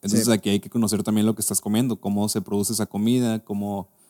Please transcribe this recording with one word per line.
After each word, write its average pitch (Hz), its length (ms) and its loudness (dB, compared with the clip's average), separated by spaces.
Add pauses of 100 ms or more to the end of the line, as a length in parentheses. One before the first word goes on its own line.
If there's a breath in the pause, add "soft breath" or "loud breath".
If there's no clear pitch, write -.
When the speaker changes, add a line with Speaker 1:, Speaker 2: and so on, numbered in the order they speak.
Speaker 1:
Entonces 107 240 2
Speaker 2:
Sí. 117 60 4
Speaker 1:
aquí 104 180 0
hay 101 100 2
que - 100 -14
conocer 107 320 0
también 107 240 2
lo 110 80 2
que 101 80 -10
estás - 180 -2
comiendo, 110 400 0
cómo 101 280 0
se 107 120 -2
produce 101 320 -2
esa 107 140 -2
comida, 113 580 0
cómo, 101 440 -4 (220 soft breath)